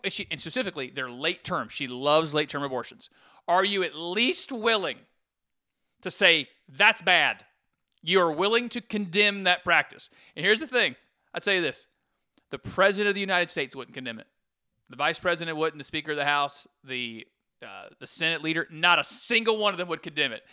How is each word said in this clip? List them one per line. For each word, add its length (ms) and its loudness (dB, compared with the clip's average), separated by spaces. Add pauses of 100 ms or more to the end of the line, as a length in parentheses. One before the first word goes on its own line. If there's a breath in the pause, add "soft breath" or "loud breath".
and 80 -4
she, 180 -8
and 100 -6
specifically, 540 -6
they're 160 -6
late 320 -4
term. 260 -4
She 200 -6
loves 440 2
late 160 0
term 140 -6
abortions. 480 -8 (380 soft breath)
Are 160 4
you 180 0
at 140 -4
least 560 -2
willing 460 0 (1040)
to 80 -4
say, 380 4 (200)
"That's 340 4
bad"? 420 2 (580)
You 180 4
are 100 4
willing 380 0
to 140 -6
condemn 600 0
that 200 2
practice. 460 0 (260 soft breath)
And 80 -6
here's 160 4
the 60 -10
thing. 280 0 (380)
I'll 80 -8
tell 140 0
you 80 2
this. 240 -4 (640)
The 80 -8
president 500 2
of 60 2
the 80 -4
United 280 0
States 240 -4
wouldn't 200 -14
condemn 260 -10
it. 60 -18 (640)
The 60 -20
vice 220 0
president 380 -2
wouldn't, 220 0
the 60 -10
speaker 260 -4
of 80 -4
the 80 0
House, 420 0 (160)
the, 420 -8 (400)
uh, 220 -16 (100)
the 80 -14
Senate 360 -4
leader, 280 -2
not 280 2
a 60 0
single 520 0
one 160 0
of 60 -6
them 100 -4
would 140 -6
condemn 300 -2
it. 100 -12 (100)